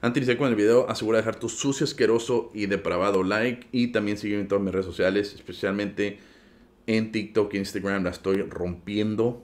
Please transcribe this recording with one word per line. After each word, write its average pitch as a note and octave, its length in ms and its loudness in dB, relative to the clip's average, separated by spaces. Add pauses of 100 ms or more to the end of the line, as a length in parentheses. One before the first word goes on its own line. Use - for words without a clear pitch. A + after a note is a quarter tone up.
Antes A#2+ 140 0
de D3 40 2 (140)
iniciar A#2 40 0
con C3+ 120 2
el A#2 60 2
video, G#2+ 340 6
asegura A2 300 0
dejar A2 200 -2
tu A2+ 80 -6
sucio, C#3 380 -2
asqueroso A#2 680 0
y G#2 120 -4
depravado F#2+ 580 0
like. A2 480 0
Y A#2+ 220 0
también G#2 240 0
sígueme G#2 240 -4
en G2 80 -6
todas G2+ 120 2
mis F#2+ 120 -2
redes F#2 140 0
sociales, F#2+ 460 0
especialmente G2+ 880 -4 (680)
en A2 260 0
TikTok G#2 400 0
e G2+ 60 0
Instagram. G2 440 -2
La F2 60 0
estoy F#2+ 320 0
rompiendo. G#2 1040 -2